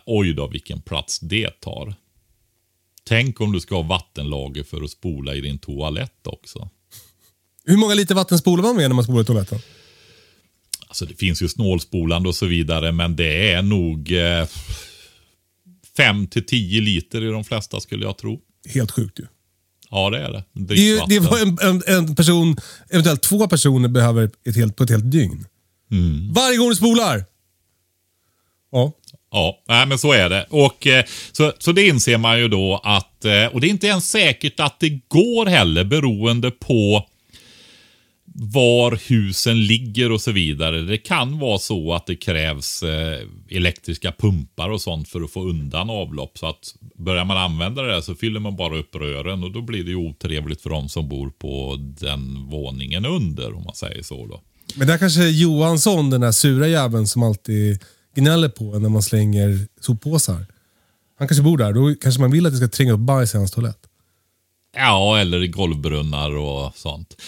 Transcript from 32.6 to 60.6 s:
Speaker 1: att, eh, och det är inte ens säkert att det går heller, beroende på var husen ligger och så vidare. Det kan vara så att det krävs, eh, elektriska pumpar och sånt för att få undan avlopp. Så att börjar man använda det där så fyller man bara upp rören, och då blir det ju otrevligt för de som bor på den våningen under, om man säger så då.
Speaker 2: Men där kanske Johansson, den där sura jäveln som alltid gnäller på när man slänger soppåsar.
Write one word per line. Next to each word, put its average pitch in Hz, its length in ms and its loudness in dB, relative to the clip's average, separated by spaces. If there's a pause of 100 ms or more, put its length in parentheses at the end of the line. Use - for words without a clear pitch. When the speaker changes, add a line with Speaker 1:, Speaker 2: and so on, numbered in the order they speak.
Speaker 1:
att, 104 420 -2
eh, 107 200 4
och 123 160 -2
det 151 60 2
är - 20 2
inte 202 180 0
ens 190 220 0
säkert 156 500 0
att 147 200 -4
det 160 100 0 (180)
går 226 380 2
heller, 92 380 4
beroende 117 680 0
på 104 560 0 (1300)
var 120 640 2 (100)
husen 110 560 2
ligger 117 460 0
och 107 100 0
så 120 100 -2
vidare. 80 500 -2
Det 98 160 -4
kan 143 420 -4
vara 117 200 0
så 82 340 -4
att 85 120 -4
det 90 100 -6
krävs, 78 680 -4
eh, 80 360 -4 (300)
elektriska 87 600 -4
pumpar 87 580 -2
och 107 120 -6
sånt 80 280 -8
för 87 120 -10
att 78 100 -10
få 92 180 -10
undan 80 400 -6
avlopp. 76 480 -10
Så - 100 -10
att - 280 -12 (220)
börjar 90 280 -2
man 95 120 -2
använda 92 440 -4
det 127 120 -4
där 85 80 -2
så 82 140 -10
fyller 110 240 -6
man 104 160 -8
bara 82 220 -6
upp 76 180 -10
rören, 73 480 -8
och 92 80 -10
då 117 100 -10
blir 113 220 -8
det 85 60 -8
ju 90 60 -6
otrevligt 76 640 -8
för - 80 -10
de 73 200 -6
som 80 200 -6
bor 69 200 -8
på 67 500 -8
den 69 720 -10
våningen 71 560 -8
under, 78 500 -4
om 87 80 -14
man - 120 -16
säger - 280 -10
så 64 220 -14
då. 50 160 -18 (340)
Speaker 2:
Men 139 120 0
där 170 100 4
kanske 170 320 4
Johansson, 160 800 4
den 127 120 2
där 117 100 4
sura 139 360 2
jäveln 120 400 2
som 120 160 0
alltid 104 560 0 (360)
gnäller 156 340 4
på 107 300 -6
när 107 100 2
man 107 140 2
slänger 104 560 2 (220)
soppåsar. 117 640 -2 (720)